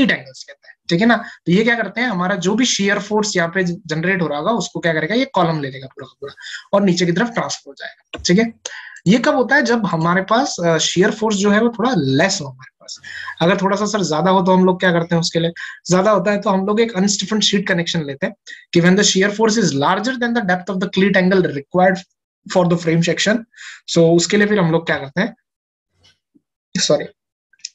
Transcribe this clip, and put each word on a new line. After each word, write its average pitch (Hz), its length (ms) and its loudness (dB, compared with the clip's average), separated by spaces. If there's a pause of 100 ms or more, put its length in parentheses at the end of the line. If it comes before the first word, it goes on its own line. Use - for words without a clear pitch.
(880)
ठीक 170 120 0
है 226 60 2
ना? 233 100 4
तो - 360 -4
ये 208 120 4
क्या 240 100 2
करते 220 260 -4
हैं, 254 80 -2
हमारा 185 280 -2
जो 180 180 -2
भी 247 100 2
शियर 202 340 0
force 208 380 -2
यहाँ 170 120 2
पे 185 160 -2
जनरेट 175 580 -2
हो 185 40 0
रहा 143 120 -4
होगा, 160 120 -2
उसको 214 300 -4
क्या 165 120 0
करेगा, 156 220 -2
ये 254 100 0
कॉलम 165 360 0
ले 135 100 -6
लेगा 131 160 -14
पूरा - 200 -18
का - 140 -20
पूरा - 140 -12 (380)
और 202 100 4
नीचे 180 240 2
की 175 60 0
तरफ 170 180 -2
transfer 143 400 -8
हो 139 80 -20
जाएगा, - 480 -16
ठीक 180 120 4
है? 226 140 2 (540)
ये 208 120 6
कब 285 160 2
होता 254 220 2
है? 302 60 4
जब 233 240 0
हमारे 175 360 0
पास, 240 420 0
अ, 165 140 2
shear 180 320 2
force 220 260 -2
जो 202 140 2
है 202 100 4
वो 240 80 2
थोड़ा 233 280 0
लेस 143 440 2
हो 147 60 -10
हमारे - 340 -18
पास। - 200 -20 (400)
अगर 180 160 4
थोड़ा 190 200 0
सा 208 100 -2
sir 202 160 -2
ज्यादा 156 280 0
हो 190 120 4
तो 185 100 2
हम 185 120 4
लोग 185 160 2
क्या 185 120 2
करते 170 220 0
हैं 165 60 2
उसके 170 180 -2
लिए? 165 120 0 (400)
ज्यादा 190 200 4
होता 202 200 2
है 202 100 0
तो 208 100 -2
हम 190 160 0
लोग 208 140 0
एक 233 120 0
unstiffened 208 480 0
sheet 202 300 0
connection 170 360 -2
लेते 139 200 -6
हैं 226 80 -10 (400)
कि 175 60 6
when 175 160 2
the 202 100 2
shear 190 240 0
force 214 340 0
is 165 100 0
larger 190 400 -2
than 240 200 -4
the 233 80 -2
depth 180 280 -2
of 196 60 -6
the 196 120 -4 (100)
cleat 196 240 2
angle 185 200 4
required 175 560 0 (580)
for 175 160 4
the 170 120 0
frame 165 240 2
section, 202 300 0 (560)
so - 40 4
उसके 170 380 4
लिए 208 100 4
फिर 208 120 0
हम 170 140 2
लोग 165 140 -2
क्या 156 100 0
करते 139 240 -6
हैं, 220 160 -4 (1400)
Sorry, 147 240 0 (720)